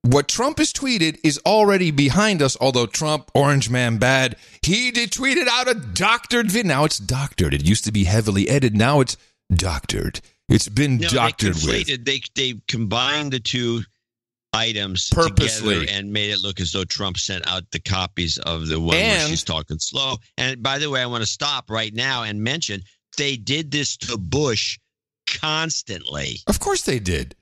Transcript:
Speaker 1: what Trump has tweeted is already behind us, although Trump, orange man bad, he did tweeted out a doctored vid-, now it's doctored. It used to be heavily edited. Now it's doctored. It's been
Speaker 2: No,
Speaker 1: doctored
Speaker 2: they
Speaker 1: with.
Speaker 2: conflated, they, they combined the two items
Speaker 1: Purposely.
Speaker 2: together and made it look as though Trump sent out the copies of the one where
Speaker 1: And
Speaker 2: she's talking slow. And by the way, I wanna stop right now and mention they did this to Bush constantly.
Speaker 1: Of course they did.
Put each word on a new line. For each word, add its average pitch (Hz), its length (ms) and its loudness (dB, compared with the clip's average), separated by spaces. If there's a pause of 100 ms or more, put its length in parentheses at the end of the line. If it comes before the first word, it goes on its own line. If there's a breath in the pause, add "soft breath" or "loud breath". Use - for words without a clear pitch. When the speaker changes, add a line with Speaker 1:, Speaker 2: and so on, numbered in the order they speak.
Speaker 1:
what 135 240 4
Trump 269 300 0
has 311 160 0
tweeted 190 500 0
is 151 220 2
already 196 460 4
behind 147 500 4
us, 135 180 2
although 123 280 2
Trump, 151 480 -2
orange 139 340 4
man 120 280 0
bad, 127 380 2 (280 loud breath)
he 226 260 2
did 233 220 -2
tweeted 262 360 0
out 247 220 0
a 247 60 2
doctored 214 720 0
vid-, 214 160 2
now 147 200 4
it's - 120 0
doctored. 104 560 0
It 73 140 2
used 104 180 4
to 107 60 -2
be 101 140 2
heavily 104 440 2
edited. 127 260 2
Now 131 260 4
it's - 140 0 (380 soft breath)
doctored. 85 680 -2 (300 soft breath)
It's - 180 4
been 127 300 2
Speaker 2:
No, 165 100 0
Speaker 1:
doctored 113 460 2
Speaker 2:
they 78 140 -2
Speaker 1:
with. - 200 0
Speaker 2:
conflated, 123 180 -6
they, 139 160 -2 (140)
they 127 320 -4
combined 127 640 -2
the 127 80 -2
two 117 440 -2 (720)
items 104 580 -2
Speaker 1:
Purposely. 110 680 2
Speaker 2:
together 101 180 -2
and 101 120 -8
made 104 200 0
it 101 100 -2
look 98 180 -6
as 87 120 -2
though 95 120 -2
Trump 92 360 -4
sent 92 280 -6
out 90 220 -6
the 87 100 -8
copies 87 600 -4
of 82 300 -4
the 78 100 -2
one 82 180 2
where 202 220 2
Speaker 1:
And 151 100 -2
Speaker 2:
she's 160 140 -4
talking 80 340 -6
slow. 135 380 -6 (200 soft breath)
And 127 280 -4
by 135 160 -2
the 151 100 -4
way, 131 140 -2
I - 20 -2
wanna 120 220 -4
stop 143 420 -6
right 110 240 -4
now 123 300 -2
and 104 200 -4
mention 117 380 -4 (360 soft breath)
they 143 200 -2
did 139 320 -4
this 143 280 -4
to 120 200 -8
Bush 123 640 -2 (640)
constantly. 87 1040 -6
Speaker 1:
Of - 120 0
course 403 240 -2
they 131 160 -2
did. 80 420 -4